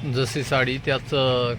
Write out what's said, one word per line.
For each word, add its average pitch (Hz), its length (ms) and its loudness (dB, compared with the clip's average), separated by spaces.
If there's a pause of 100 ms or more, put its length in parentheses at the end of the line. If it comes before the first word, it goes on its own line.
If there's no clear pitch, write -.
(140)
जशी 131 280 -2
साडी 127 360 0
त्याच, 135 360 -2
अ, 127 440 2